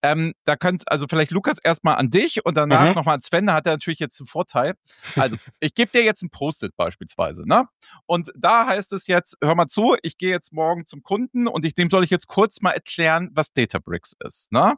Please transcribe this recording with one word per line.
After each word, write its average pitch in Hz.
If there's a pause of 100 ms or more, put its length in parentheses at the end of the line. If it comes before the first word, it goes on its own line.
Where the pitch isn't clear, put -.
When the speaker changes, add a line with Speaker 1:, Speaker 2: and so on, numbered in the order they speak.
Speaker 1:
Ähm, 160 (120)
da 147
könnt, 180
also 143
vielleicht 160
Lukas 202
erstmal 160
an 120
dich 226
und 170
danach 151
Speaker 2:
Mhm. 190
Speaker 1:
nochmal 156
an 135
Sven, 190
da 180
hat 151
er 165
natürlich 156
jetzt -
einen 135
Vorteil. 160 (400)
Also, 131
Speaker 2:
<laughs> -
Speaker 1:
ich 156
gebe 233
dir 240
jetzt 214
ein 175
Post-it 139
beispielsweise, 82
ne? 220 (400)
Und 175
da 170
heißt 190
es 190
jetzt, 180
hör 156
mal 170
zu, 214
ich -
gehe 185
jetzt 180
morgen 160
zum 143
Kunden 240
und 160
ich, 160
dem 175
soll 185
ich 170
jetzt 180
kurz -
mal 190
erklären, 165
was 151
Databricks 95 (100)
ist, -
ne? 165